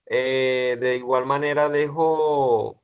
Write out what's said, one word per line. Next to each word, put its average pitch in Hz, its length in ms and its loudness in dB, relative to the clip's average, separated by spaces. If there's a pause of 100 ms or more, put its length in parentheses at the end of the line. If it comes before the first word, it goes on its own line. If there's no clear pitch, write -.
Eh, 127 720 0
de 127 180 0
igual 127 300 -2
manera 147 420 0
dejo 147 1160 0